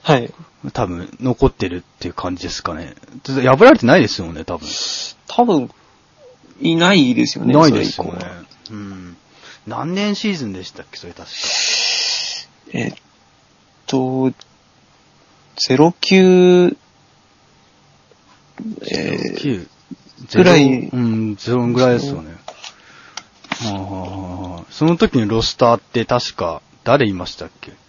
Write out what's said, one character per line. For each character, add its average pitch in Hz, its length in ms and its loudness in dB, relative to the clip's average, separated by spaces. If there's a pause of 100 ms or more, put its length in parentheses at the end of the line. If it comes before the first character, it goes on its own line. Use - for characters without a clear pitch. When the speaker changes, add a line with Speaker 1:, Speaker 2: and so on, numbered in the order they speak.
Speaker 1:
は 147 160 2
い。 120 160 -6 (400)
Speaker 2:
多 113 140 -2
分、 87 340 -12
残 127 260 2
っ - 40 4
て - 180 -6
る 90 80 -8
っ 87 40 -10 (180)
て - 80 -10
い 85 40 -6
う - 40 -18
感 90 200 -6
じ - 80 -14
で 85 60 -8
す - 140 -12
か 85 100 -6
ね。 80 220 -14 (300)
破 135 360 2
ら 247 120 10
れ 240 40 6
て - 80 -2
な 127 120 6
い 180 40 4
で 113 60 2
す - 120 -6
よ 82 140 -10
ね、 78 100 -12
多 85 140 -8
分。 76 100 -14 (600)
Speaker 1:
多 - 180 2
分、 147 240 0 (920)
い 165 140 0
な 175 180 4
い 135 200 4
で 120 140 0
す - 100 -8
よ 113 80 -8
ね、 127 80 2
Speaker 2:
な 156 140 8
い 143 40 6
で - 140 0
す - 160 -8
よ - 40 -6
ね。 - 60 -8
Speaker 1:
そ - 60 -12
れ - 40 -12
以 - 20 -12
降 - 20 -12
は。 - 180 -16 (280)
Speaker 2:
う - 20 -14
ん。 95 440 -14 (500)
何 135 260 -8
年 202 220 -2
シ 208 160 -4
ー 190 40 -2
ズ 139 120 -8
ン 98 60 -8
で 92 100 -12
し - 80 -16
た - 100 -20
っ - 100 -20
け、 - 60 -20
そ - 80 -18
れ 87 80 -16
確 - 160 -20
か。 - 60 -16 (1400)
Speaker 1:
え - 140 -4
っ - 60 -8 (920)
と、 131 460 0 (1300)
ゼ - 200 0
ロ 160 240 6
九、 180 720 6 (2250)
え - 40 -4
ー、 - 240 -6
Speaker 2:
ゼ - 100 -6
ロ - 80 -10
九。 107 300 -6 (680)
Speaker 1:
ぐ 185 60 8
ら 175 140 8
い。 131 340 4
Speaker 2:
う 127 60 -4
ん、 110 380 -2
ゼ - 180 -6
ロ 123 140 0
ぐ 120 120 0
ら 127 120 4
い - 20 4
で 117 60 0
す 139 100 -6
よ 90 140 -8
ね。 80 100 -18 (1300)
は 113 80 -6
あ、 101 40 -6
は 98 60 -8
あ、 - 20 -8 (760)
は 87 60 -16
あ。 - 100 -18
そ - 140 -2
の 170 120 2
時 214 220 2
の 110 80 0
ロ 113 140 0
ス - 140 -4
タ 120 200 4
ー - 20 -12
っ - 20 -12
て - 260 -4
確 - 280 -2
か 82 280 -6 (220)
誰 127 240 2
い 101 60 -2
ま 90 140 -8
し - 80 -16
た 85 100 -14
っ - 40 -20 (120)
け？ - 100 -20 (180)